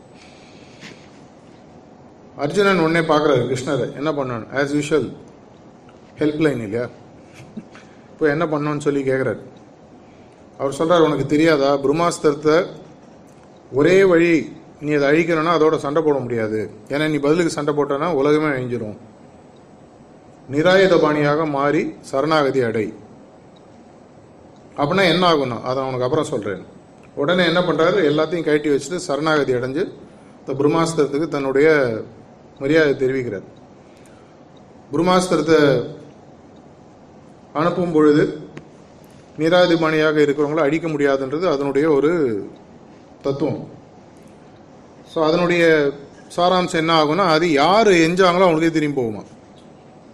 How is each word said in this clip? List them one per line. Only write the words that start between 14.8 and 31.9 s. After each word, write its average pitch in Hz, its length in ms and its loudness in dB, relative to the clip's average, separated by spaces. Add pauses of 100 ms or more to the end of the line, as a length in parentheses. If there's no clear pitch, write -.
நீ 147 120 -4
அதை 139 160 0
அழிக்கணும்னா 165 420 0
அதோட 156 260 2
சண்டை 143 260 -2
போட 147 160 0
முடியாது. 110 520 -4 (180)
ஏன்னா 151 220 -2
நீ 151 60 -2
பதிலுக்கு 156 340 0
சண்டை 147 240 -4
போட்டனா 147 380 -2
உலகமே 147 320 0
அழிஞ்சிரும். 120 520 -6 (1500)
நிராயுத 175 480 4
பாணியாக 151 500 0
மாறி 147 520 -2
சரணாகதி 139 600 0
அடை." 110 340 -2 (1800)
அப்படின்னா 170 360 0
என்ன 175 200 2
ஆகும்னா, 123 300 -2
அதை 127 120 -4
நான் 135 120 -4
உனக்கு 127 180 -4
அப்புறம் 147 200 -2
சொல்றேன். 101 400 -8 (500)
உடனே 175 300 0
என்ன 170 160 2
பண்றாரு? 165 340 0
எல்லாத்தையும் 156 500 0
கழட்டி 151 240 0
வச்சுட்டு 143 280 -2
சரணாகதி 147 560 -2
அடைஞ்சு 131 400 -4 (540)
இந்த 143 120 -8
பிரம்மாஸ்திரத்துக்கு 151 720 0
தன்னுடைய 139 720 2 (580)